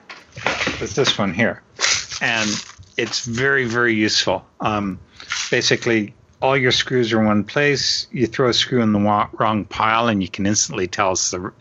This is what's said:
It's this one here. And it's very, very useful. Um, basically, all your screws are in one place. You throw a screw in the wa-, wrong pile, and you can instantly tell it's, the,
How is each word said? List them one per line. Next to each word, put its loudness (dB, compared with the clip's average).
It's -6
this 2
one 0
here. 0
And 0
it's -4
very, 0
very 2
useful. 0
Um, -2
basically, 2
all 2
your 2
screws 0
are 4
in 4
one 2
place. 0
You 0
throw 0
a 2
screw 0
in 4
the 4
wa-, 2
wrong 0
pile, 0
and 2
you -2
can -4
instantly 0
tell 0
it's, -2
the, -8